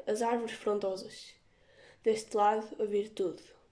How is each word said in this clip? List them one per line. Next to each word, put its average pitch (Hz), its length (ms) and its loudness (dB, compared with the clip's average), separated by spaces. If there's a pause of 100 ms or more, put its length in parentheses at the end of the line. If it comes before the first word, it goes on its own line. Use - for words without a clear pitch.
as 214 140 0
árvores 233 340 0
frondosas. 202 760 -4 (680)
Deste 220 320 0
lado, 214 320 4 (140)
a 214 40 0
virtude. 202 580 -2 (280)